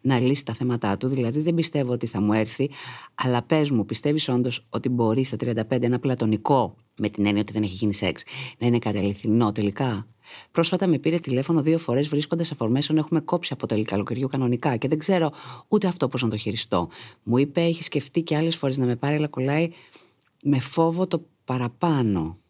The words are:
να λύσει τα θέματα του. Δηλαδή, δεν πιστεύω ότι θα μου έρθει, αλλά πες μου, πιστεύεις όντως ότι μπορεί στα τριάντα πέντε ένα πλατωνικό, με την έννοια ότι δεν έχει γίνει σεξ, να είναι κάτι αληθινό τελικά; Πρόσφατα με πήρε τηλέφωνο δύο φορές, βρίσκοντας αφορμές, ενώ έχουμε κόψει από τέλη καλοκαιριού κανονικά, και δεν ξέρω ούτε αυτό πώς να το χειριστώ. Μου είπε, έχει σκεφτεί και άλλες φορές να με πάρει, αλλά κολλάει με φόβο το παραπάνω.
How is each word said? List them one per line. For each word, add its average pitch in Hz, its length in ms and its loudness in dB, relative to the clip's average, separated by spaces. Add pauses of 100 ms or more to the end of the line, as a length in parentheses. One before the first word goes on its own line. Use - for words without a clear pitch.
να 131 180 2
λύσει 131 260 2
τα 120 100 -6
θέματα 117 420 0
του. 131 120 -2
Δηλαδή, 131 320 0
δεν 170 140 0
πιστεύω 143 380 0
ότι 123 140 -2
θα 110 140 -4
μου 104 120 2
έρθει, 110 380 0 (440)
αλλά 123 280 0
πες 151 280 2
μου, 113 140 2
πιστεύεις 147 440 -2
όντως 123 420 0
ότι 117 180 -2
μπορεί 120 360 2
στα 123 120 -6
τριάντα 113 280 -2
πέντε 123 220 0
ένα 123 120 2
πλατωνικό, 120 800 2 (220)
με 110 100 0
την 101 180 0
έννοια 104 140 2
ότι 104 120 -4
δεν 107 100 0
έχει 98 120 -2
γίνει 101 200 0
σεξ, 90 300 -2 (340)
να 117 80 -2
είναι 120 120 4
κάτι 104 200 -2
αληθινό 107 540 2
τελικά; 107 540 -2 (440)
Πρόσφατα 180 360 0
με 160 120 4
πήρε 160 200 0
τηλέφωνο 139 440 0
δύο 160 160 4
φορές, 143 300 0
βρίσκοντας 156 440 -2
αφορμές, 127 360 0
ενώ 156 100 2
έχουμε 156 220 0
κόψει 170 320 -2
από - 140 -8
τέλη 107 180 0
καλοκαιριού 104 420 -2
κανονικά, 127 500 0
και 117 120 -2
δεν 151 100 0
ξέρω 165 340 2 (360)
ούτε 208 180 2
αυτό 175 220 0
πώς - 140 -2
να 170 60 2
το 110 80 -2
χειριστώ. 98 520 -2 (340)
Μου 120 160 2
είπε, 143 220 2
έχει 165 220 0
σκεφτεί - 400 -4
και 160 140 0
άλλες 160 200 0
φορές 135 220 -2
να 131 80 2
με 123 100 0
πάρει, 143 200 0
αλλά 151 100 0
κολλάει 147 440 0 (720)
με 139 180 2
φόβο 165 460 0
το 170 180 -4 (200)
παραπάνω. 120 920 0 (140)